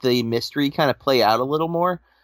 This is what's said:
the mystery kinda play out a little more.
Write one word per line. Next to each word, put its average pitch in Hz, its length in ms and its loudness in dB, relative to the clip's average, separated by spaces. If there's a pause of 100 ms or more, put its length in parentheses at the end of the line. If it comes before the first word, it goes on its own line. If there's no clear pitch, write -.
the 123 200 2
mystery 120 480 -2
kinda 143 240 0
play 131 280 0
out 110 180 2
a 127 40 -2
little 156 240 -2
more. 175 320 -2 (240)